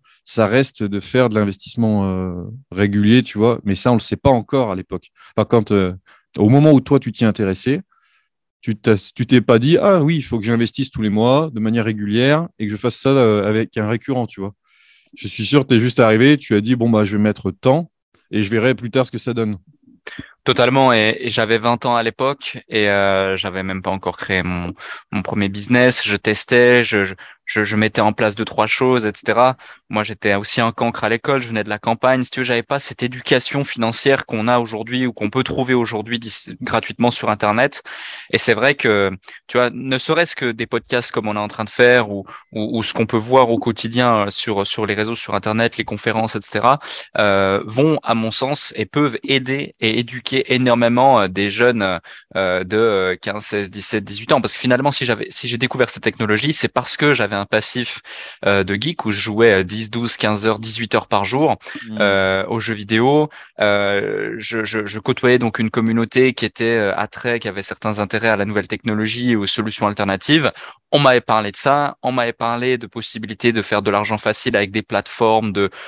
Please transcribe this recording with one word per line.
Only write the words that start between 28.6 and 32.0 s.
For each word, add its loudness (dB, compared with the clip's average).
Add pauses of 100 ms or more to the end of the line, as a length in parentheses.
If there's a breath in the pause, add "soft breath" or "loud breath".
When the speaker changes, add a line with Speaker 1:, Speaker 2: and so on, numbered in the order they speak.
Speaker 2:
choses, 0
et -2
cetera. 2 (340 loud breath)
Moi, -2
j'étais -2
aussi -2
un 2
cancre -4
à 2
l'école, -2
je -12
venais -4
de -10
la -6
campagne. 0